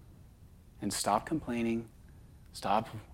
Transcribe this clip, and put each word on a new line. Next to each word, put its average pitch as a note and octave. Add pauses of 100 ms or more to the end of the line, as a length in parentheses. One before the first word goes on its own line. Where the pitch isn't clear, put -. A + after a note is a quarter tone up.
(800)
And G2+
stop -
complaining, A#2 (640)
stop G#2 (260)